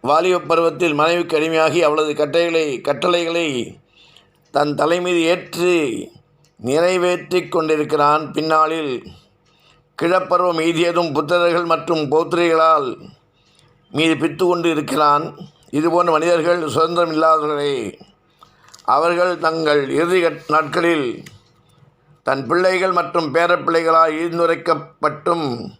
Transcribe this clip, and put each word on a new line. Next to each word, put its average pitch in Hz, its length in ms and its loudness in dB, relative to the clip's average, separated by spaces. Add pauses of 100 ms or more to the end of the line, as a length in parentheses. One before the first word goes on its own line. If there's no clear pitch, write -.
வாலிப 170 480 2
பருவத்தில் 165 480 2
மனைவிக்கு 165 380 2
அடிமையாகி 160 500 2
அவளது 151 260 0
கட்டளைகளை, 165 500 0 (240)
கட்டளைகளை 170 600 -2 (1040)
தன் 147 220 0
தலை 156 320 0
மீது 175 160 0 (100)
ஏற்று 175 400 -2 (880)
நிறைவேற்றி 175 800 0 (160)
கொண்டிருக்கிறான். 151 680 2 (140)
பின்னாளில் 156 560 0 (1040)
கிழப்பருவம் 175 720 0
எய்தியதும் 170 480 0
புத்திரர்கள் 170 580 0
மற்றும் 160 380 -2
பௌத்திரிகளால் 160 760 2 (1040)
மீது 156 240 0
பித்து 151 300 -2
கொண்டு 175 300 0
இருக்கிறான். 147 500 0 (540)
இதுபோன்ற 170 320 2
மனிதர்கள் 165 640 0
சுதந்திரம் 165 400 0
இல்லாதவர்களே. 151 640 0 (1160)
அவர்கள் 175 380 2 (120)
தங்கள் 160 360 2 (180)
இறுதி 170 260 0
கட்-, 156 300 -4
நாட்களில் 156 520 0 (1200)
தன் 139 220 -2
பிள்ளைகள் 185 500 0
மற்றும் 170 380 -2
பேரப்பிள்ளைகளால் 165 800 2
ஈர்ந்துரைக்கப்பட்டும் 165 1300 -2 (340)